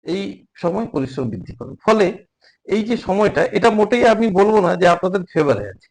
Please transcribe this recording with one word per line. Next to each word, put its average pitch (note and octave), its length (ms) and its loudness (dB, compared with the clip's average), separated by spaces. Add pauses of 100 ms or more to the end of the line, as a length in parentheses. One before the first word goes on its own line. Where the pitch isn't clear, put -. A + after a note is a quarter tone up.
এই F#3 180 -4 (340)
সময় F#3+ 320 -4
পরিশ্রম C3 420 -6
বৃদ্ধি - 260 -12
পাবে। B2+ 180 -14 (120)
ফলে G#3+ 200 4 (640)
এই G#3+ 160 -2
যে A3+ 140 -2
সময়টা, G3 480 0
এটা G#3 240 2
মোটেই G#3+ 360 2
আমি A3+ 220 4
বলবো G#3 340 4
না F3 140 2
যে F3+ 120 2
আপনাদের F#3 360 0
ফেভারে C3+ 460 0
আছে - 220 -20